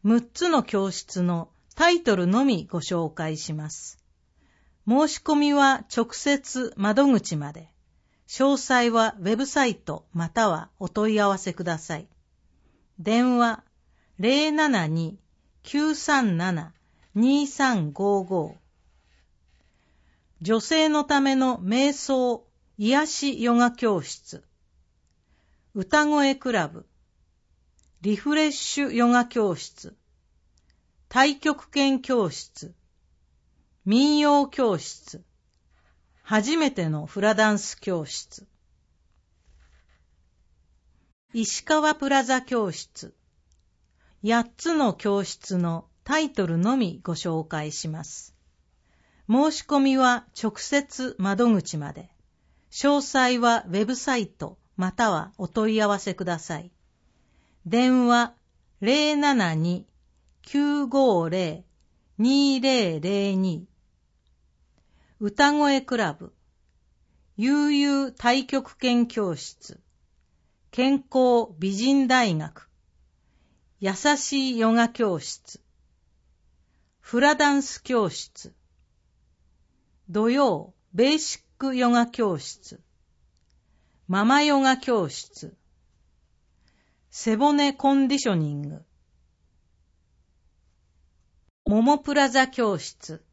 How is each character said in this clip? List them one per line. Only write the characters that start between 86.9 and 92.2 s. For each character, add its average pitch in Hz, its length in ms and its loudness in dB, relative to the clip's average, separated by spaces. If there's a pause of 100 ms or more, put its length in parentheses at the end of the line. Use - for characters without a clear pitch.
背 214 280 -2
骨 285 340 4
コ 277 220 0
ン 269 160 4
デ 277 60 0
ィ - 20 0
シ 262 120 -2
ョ 190 60 0
ニ 151 180 -2
ン 143 100 -8
グ、 151 200 -14 (2750)
モ 208 160 4
モ 285 160 4
プ 285 160 -6
ラ 277 140 4